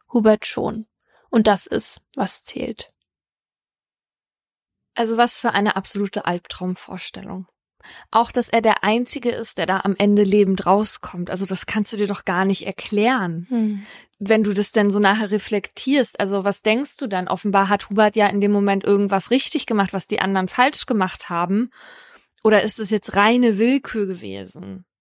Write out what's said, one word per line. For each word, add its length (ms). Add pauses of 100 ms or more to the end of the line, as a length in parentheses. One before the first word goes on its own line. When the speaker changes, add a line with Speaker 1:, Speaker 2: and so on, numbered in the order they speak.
(100)
Speaker 1:
Hubert 360
schon. 400 (420)
Und 180
das 200
ist, 340 (140)
was 280
zählt. 500 (2000)
Speaker 2:
Also 240
was 200
für 140
eine 240
absolute 480
Albtraumvorstellung. 1200 (640)
Auch, 220
dass 160
er 140
der 200
Einzige 480
ist, 280
der 80
da 180
am 120
Ende 280
lebend 420
rauskommt. 640
Also 160
das 200
kannst 260
du 40
dir 120
doch 160
gar 200
nicht 220
erklären. 800
Speaker 1:
Hm. 380 (320)
Speaker 2:
Wenn 240
du 120
das 180
denn 180
so 80
nachher 320
reflektierst, 880
also 240
was 200
denkst 340
du 100
dann? 220
Offenbar 400
hat 220
Hubert 260
ja 100
in 140
dem 100
Moment 320
irgendwas 480
richtig 360
gemacht, 260
was 160
die 120
anderen 280
falsch 380
gemacht 420
haben. 420 (720)
Oder 200
ist 180
es 100
jetzt 240
reine 440
Willkür 480
gewesen? 800 (160)